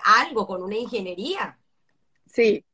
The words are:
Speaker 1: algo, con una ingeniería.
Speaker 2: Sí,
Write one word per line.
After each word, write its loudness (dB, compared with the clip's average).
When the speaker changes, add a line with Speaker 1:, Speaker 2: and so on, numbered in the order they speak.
Speaker 1:
algo, 4
con -8
una -8
ingeniería. -8
Speaker 2:
Sí, 2